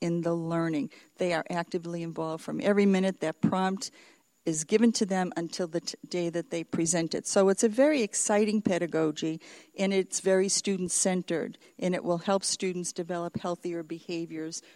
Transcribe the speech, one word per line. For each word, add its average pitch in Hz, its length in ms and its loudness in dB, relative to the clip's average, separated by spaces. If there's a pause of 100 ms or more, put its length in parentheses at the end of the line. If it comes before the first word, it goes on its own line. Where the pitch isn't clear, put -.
in 170 200 0
the 170 120 0
learning. 165 560 -2 (260)
They 180 160 0
are 160 160 -2
actively 170 540 -6
involved 160 420 -6
from 156 180 -6
every 202 220 4
minute 190 360 4
that 160 200 -4
prompt 190 500 0 (540)
is 160 200 -2
given 220 280 4
to 220 140 0
them 185 300 0
until 170 300 -4
the 165 140 -4
t-, - 160 -10 (120)
day 175 200 -2
that 170 220 -4
they 170 120 -4
present 165 520 0
it. - 120 -4
So 196 220 6
it's 196 160 2
a 233 40 6
very 262 340 4
exciting 214 580 2
pedagogy, 160 800 0 (380)
and 196 140 0
it's 190 280 0
very 190 280 4
student-centered, 185 1080 0 (220)
and 180 160 0
it - 100 -4
will 170 140 0
help 196 260 0
students 180 480 -4
develop 170 480 -6
healthier 175 420 -4
behaviors, 165 800 -8 (140)